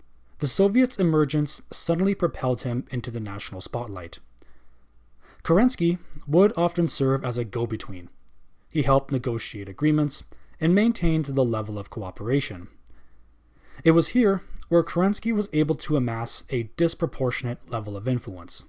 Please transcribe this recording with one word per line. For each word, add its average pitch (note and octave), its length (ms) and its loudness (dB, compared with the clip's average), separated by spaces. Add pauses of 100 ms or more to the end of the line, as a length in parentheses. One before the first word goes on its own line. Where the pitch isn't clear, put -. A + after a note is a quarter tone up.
(400)
the C#3+ 80 0
Soviets' G#3+ 500 4
emergence D3+ 640 2 (100)
suddenly F#3 420 0
propelled B2+ 480 0
him B2 280 -2
into B2 200 -4
the A2+ 100 -6
national G2+ 420 -8
spotlight. G2+ 560 -8 (1200)
Kerensky F3 560 2 (280)
would F#3 280 6
often E3+ 320 2
serve C3+ 380 0
as A#2+ 140 -2
a A#2 80 -2
go-between. G#2 640 -6 (600)
He D3+ 120 0
helped C#3 280 4
negotiate A2+ 600 -4
agreements D3+ 540 0 (360)
and E3 140 4
maintained F#3+ 520 2
the C3+ 180 2
level G#2+ 340 -2
of G2 100 -10
cooperation. G#2 800 -4 (1120)
It E3 80 6
was E3 180 6
here G3+ 320 4 (280)
where E3+ 160 4
Kerensky G3+ 500 0
was G3+ 180 0
able D3+ 220 2
to - 220 0
amass A#2 520 -2
a A#2 280 -4
disproportionate C3 920 -2
level G#2 280 -6
of G#2 100 -6
influence. A2 640 -4